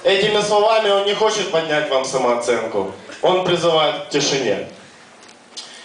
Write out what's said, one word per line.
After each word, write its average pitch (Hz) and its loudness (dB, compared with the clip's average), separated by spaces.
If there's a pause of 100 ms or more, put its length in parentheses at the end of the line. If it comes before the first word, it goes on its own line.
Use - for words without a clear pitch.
Этими 202 2
словами 214 2
он 196 2
не 208 0
хочет 208 0
поднять 165 0
вам 131 0
самооценку. 117 -2 (300)
Он 170 2
призывает 165 0
к - -16
тишине. 135 -2 (1160)